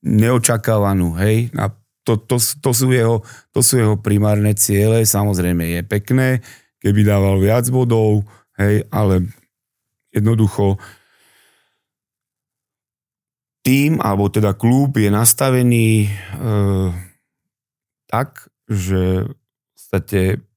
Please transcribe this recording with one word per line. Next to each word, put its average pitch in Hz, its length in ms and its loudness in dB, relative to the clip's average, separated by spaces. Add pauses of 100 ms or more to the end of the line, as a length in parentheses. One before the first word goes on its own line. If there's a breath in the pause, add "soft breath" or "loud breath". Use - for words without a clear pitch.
neočakávanú, 107 1160 0
hej. 110 360 0
A 101 160 -4 (320)
to, 113 120 0
to, 120 240 -4
to - 320 -2
sú 127 200 0
jeho, 117 320 0 (280 loud breath)
to - 80 -2
sú 127 200 2
jeho 107 200 2
primárne 104 560 0
ciele. 110 480 2
Samozrejme 90 600 0
je 85 200 -4
pekné, 123 440 -2 (520 loud breath)
keby 104 280 2
dával 98 320 2
viac 110 320 2
bodov, 113 520 0 (360 soft breath)
hej, 104 320 0
ale 95 360 0 (840)
jednoducho 104 640 0 (3000 loud breath)
tým, 139 320 2
alebo 101 320 0
teda 107 240 0
klub 131 480 0
je 104 80 2
nastavený, 117 960 2
e, 104 60 -4 (1900 loud breath)
tak, - 480 -8 (160)
že 92 560 -2
v - 480 -18
podstate - 480 -6 (360)